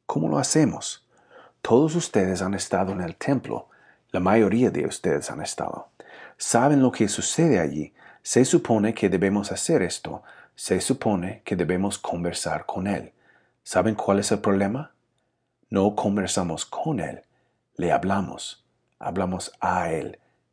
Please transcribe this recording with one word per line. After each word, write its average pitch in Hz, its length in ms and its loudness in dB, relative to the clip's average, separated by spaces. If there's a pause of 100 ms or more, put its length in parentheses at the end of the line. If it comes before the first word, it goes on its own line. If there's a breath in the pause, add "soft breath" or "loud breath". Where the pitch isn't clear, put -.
¿Cómo - 220 -2
lo 147 100 0
hacemos? - 640 0 (580 soft breath)
Todos 151 340 4
ustedes 95 460 0
han 95 120 -2
estado 95 380 -2
en 95 80 -4
el 87 160 -6
templo. - 520 -4 (440 soft breath)
La 90 80 -2
mayoría 104 500 4
de - 160 -2
ustedes - 460 -2
han 71 100 -10
estado. - 460 -8 (480 loud breath)
Saben 135 440 4
lo 127 120 6
que 107 160 2
sucede 151 500 2
allí. 76 340 -4 (300 loud breath)
Se - 220 4
supone 113 500 2
que 101 140 2
debemos 98 420 0
hacer 151 320 0
esto. - 400 -6 (320 loud breath)
Se - 260 -2
supone 101 640 -2
que - 100 -4
debemos 90 440 -2
conversar 85 680 -6
con 95 220 -6
Él. 90 240 -6 (500 soft breath)
¿Saben 101 320 0
cuál 101 240 2
es 104 140 0
el 104 80 0
problema? 101 520 0 (800)
No 104 240 2
conversamos 95 720 -2
con 156 320 -4
Él. - 240 -8 (540)
Le 85 160 0
hablamos. 92 720 -4 (340)
Hablamos 92 600 -6
a 90 320 -2
Él. - 260 -6 (340)